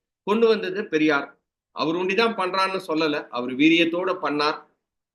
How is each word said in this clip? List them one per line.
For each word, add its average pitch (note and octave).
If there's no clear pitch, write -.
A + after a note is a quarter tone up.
கொண்டு A3+
வந்தது G3
பெரியார். D3+
அவர் D3+
ஒண்டிதான் G3
பண்றான்னு F#3+
சொல்லல, D#3
அவர் B2
வீரியத்தோட E3
பண்ணார். D3